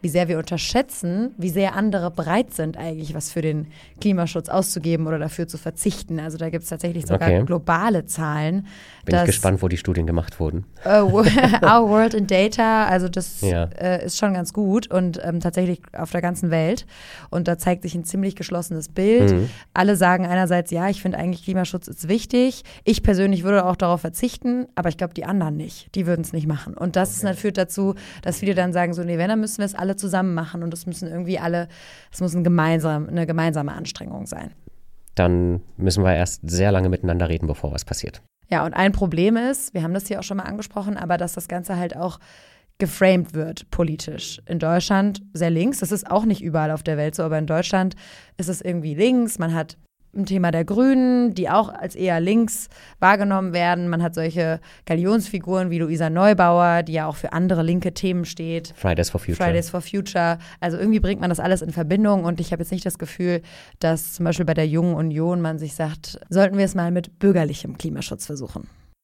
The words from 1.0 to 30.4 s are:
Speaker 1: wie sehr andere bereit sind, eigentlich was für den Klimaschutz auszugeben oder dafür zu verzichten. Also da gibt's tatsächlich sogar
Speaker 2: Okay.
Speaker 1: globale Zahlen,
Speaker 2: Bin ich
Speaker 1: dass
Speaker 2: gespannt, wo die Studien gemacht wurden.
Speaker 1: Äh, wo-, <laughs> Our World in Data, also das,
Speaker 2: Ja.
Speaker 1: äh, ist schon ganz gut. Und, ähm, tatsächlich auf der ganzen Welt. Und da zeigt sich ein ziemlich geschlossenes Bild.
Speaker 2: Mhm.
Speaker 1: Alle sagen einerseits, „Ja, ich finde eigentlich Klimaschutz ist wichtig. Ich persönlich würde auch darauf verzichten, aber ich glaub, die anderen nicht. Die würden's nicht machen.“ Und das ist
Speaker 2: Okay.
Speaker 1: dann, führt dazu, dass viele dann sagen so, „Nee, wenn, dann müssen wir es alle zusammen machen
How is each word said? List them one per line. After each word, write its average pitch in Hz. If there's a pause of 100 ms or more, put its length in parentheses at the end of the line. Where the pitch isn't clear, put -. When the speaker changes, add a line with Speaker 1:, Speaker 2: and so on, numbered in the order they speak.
Speaker 1:
wie 180
sehr 190
andere 196
bereit 175
sind, 160
eigentlich 156
was 151
für 170
den 151 (340)
Klimaschutz 170
auszugeben 165
oder 160
dafür 160
zu 165
verzichten. -
Also 156
da 165
gibt's 165
tatsächlich 170
sogar -
Speaker 2:
Okay. 92
Speaker 1:
globale 175
Zahlen, 156
Speaker 2:
Bin 196 (400)
ich -
Speaker 1:
dass 175
Speaker 2:
gespannt, 95
wo 95
die 87
Studien 85
gemacht 82
wurden. 80 (180)
Speaker 1:
Äh, 208
wo-, 196
<laughs> 220
Our 220
World 220
in 208
Data, 220
also 185
das, 180
Speaker 2:
Ja. 87 (120)
Speaker 1:
äh, 180
ist 175
schon 202
ganz 175
gut. 208
Und, 180
ähm, 170
tatsächlich 175 (100)
auf -
der 175
ganzen 175
Welt. 165 (420)
Und 175
da 170
zeigt 180
sich 175
ein 170
ziemlich 196
geschlossenes 170
Bild. 202
Speaker 2:
Mhm. 95 (240)
Speaker 1:
Alle 202
sagen 180
einerseits, 175
„Ja, 175
ich 202
finde 185
eigentlich 170
Klimaschutz 185
ist -
wichtig. 247 (220)
Ich 214
persönlich 196
würde 190
auch 180
darauf 175
verzichten, 247 (100)
aber 175
ich 156
glaub, 175
die 156
anderen 160
nicht. -
Die 190
würden's 165
nicht 160
machen.“ 151
Und 180
das 190
ist 208
Speaker 2:
Okay. 208
Speaker 1:
dann, 190
führt 202
dazu, 196 (260)
dass 175
viele 196
dann 180
sagen 175
so, 175
„Nee, 170
wenn, 175
dann 220
müssen 214
wir 208
es 202
alle 180
zusammen 190
machen 165